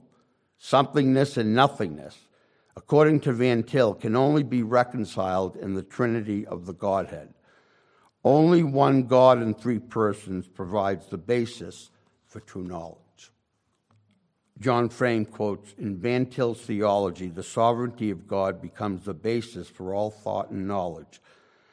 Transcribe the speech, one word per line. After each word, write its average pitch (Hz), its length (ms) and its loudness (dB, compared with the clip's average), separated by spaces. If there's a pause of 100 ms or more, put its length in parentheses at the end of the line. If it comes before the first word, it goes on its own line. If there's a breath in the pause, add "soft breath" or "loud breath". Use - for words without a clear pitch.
(600)
somethingness 135 800 2
and 110 180 0
nothingness, 87 640 0 (580)
according 151 440 4
to 143 100 0
Van 120 320 2
Til, 117 300 2
can 110 240 -2
only 147 260 2
be 123 180 -2
reconciled 107 960 -2
in 98 200 -6
the 95 80 -6
Trinity 107 640 -4
of 87 200 -10
the 92 80 -12
Godhead. 87 600 -6 (920 soft breath)
Only 160 400 6
one 139 400 4
God 127 380 6
in 110 120 0
three 117 260 -2
persons 98 680 -4
provides 98 600 -4
the 98 100 -10
basis 104 720 -4 (360)
for - 160 -20
true - 220 -14
knowledge. 85 680 -14 (1300)
John 120 300 0
Frame 117 360 0
quotes, 101 520 -6
"In 101 200 -8
Van 120 280 0
Til's 120 360 -4
theology, 101 680 -2
the 87 140 -12
sovereignty 117 640 -2
of 92 180 -8
God 95 340 -2
becomes 92 440 -8
the 101 80 -8
basis 110 560 -6
for 92 240 -10
all 107 180 -2
thought 101 380 -6
and 98 180 -8
knowledge, 87 540 -8 (500 soft breath)